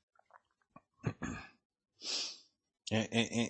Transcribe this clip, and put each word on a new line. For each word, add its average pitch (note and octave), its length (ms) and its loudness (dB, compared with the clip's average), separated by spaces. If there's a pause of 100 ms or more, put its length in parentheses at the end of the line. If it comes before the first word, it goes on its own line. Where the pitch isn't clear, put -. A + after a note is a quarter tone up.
(1040)
<clears throat> - 100 -2 (1800)
And, A2 200 4
and, A#2 380 2